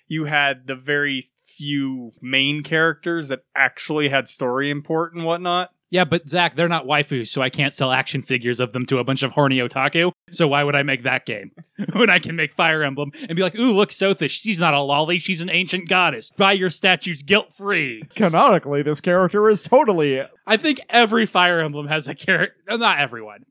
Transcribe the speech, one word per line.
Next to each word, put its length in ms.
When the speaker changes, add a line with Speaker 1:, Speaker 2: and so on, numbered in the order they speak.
Speaker 1:
you 180
had 420
the 80
very 460
few 760
main 420
characters 680
that 140
actually 540
had 180
story 440
import 420
and 100
whatnot. 460
Speaker 2:
Yeah, 140
but 240
Zach, 260
they're 140
not 160
waifus, 420
so 140
I 80
can't 240
sell 180
action 320
figures 380
of 100
them 140
to 140
a 40
bunch 200
of 80
horny 260
otaku. 560
So 160
why 160
would 100
I 100
make 200
that 220
game 260
<laughs> 200
when 160
I 80
can 200
make 160
Fire 280
Emblem 300
and 80
be 80
like, 140
"Ooh, 180
look, 160
Sothish, 480
she's 180
not 160
a 60
lolly, 400
she's 220
an 80
ancient 400
goddess. 480
Buy 160
your 160
statues 540
guilt-free." 800
Speaker 3:
Canonically, 680
this 180
character 480
is 140
totally 580
Speaker 2:
I 80
think 240
every 360
Fire 340
Emblem 280
has 200
a 80
character, 400
not 220
everyone, 520